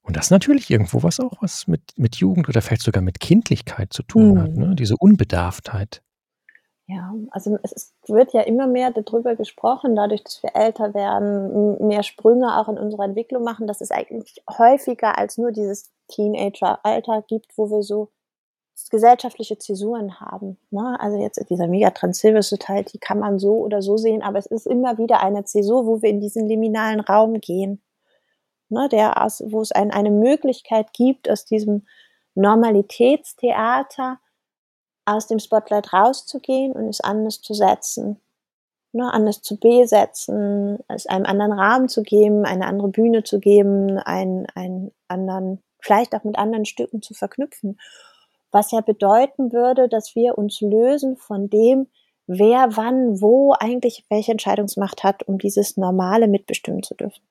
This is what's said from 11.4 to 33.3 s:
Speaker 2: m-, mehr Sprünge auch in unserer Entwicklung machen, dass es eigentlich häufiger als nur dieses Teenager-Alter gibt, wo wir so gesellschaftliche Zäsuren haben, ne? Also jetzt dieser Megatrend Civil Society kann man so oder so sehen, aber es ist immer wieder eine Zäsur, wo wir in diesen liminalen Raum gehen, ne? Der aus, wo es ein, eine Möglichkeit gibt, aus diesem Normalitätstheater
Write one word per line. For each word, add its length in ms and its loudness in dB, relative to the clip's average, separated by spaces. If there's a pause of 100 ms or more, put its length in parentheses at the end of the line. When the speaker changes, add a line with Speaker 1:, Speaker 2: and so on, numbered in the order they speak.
Speaker 2:
m-, 60 2
mehr 160 2
Sprünge 540 2
auch 120 -2
in 80 -6
unserer 260 -6
Entwicklung 400 -4
machen, 240 -6
dass 140 -8
es 100 -10
eigentlich 500 -8 (160)
häufiger 600 4
als 200 -6
nur 140 -2
dieses 400 -6 (160)
Teenager-Alter 1200 -2
gibt, 300 -8
wo 120 -2
wir 140 -2
so 260 -6 (800)
gesellschaftliche 680 -2
Zäsuren 640 -10
haben, 360 -16 (120)
ne? 320 -6
Also 160 -6
jetzt 320 -8
dieser 180 -2
Megatrend 480 0
Civil 280 4
Society 560 -6
kann 200 -4
man 200 -2
so 180 2
oder 240 -2
so 160 0
sehen, 240 0
aber 180 -4
es 60 -8
ist 220 -6
immer 300 0
wieder 240 2
eine 220 -2
Zäsur, 440 0
wo 140 0
wir 80 2
in 120 0
diesen 260 -4
liminalen 540 -2
Raum 400 2
gehen, 400 -6 (880)
ne? 200 -2
Der 360 2
aus, 200 -6
wo 160 -4
es 120 -6
ein, 180 0
eine 200 0
Möglichkeit 840 0
gibt, 360 0
aus 160 -2
diesem 400 -2 (500)
Normalitätstheater 1800 0 (880)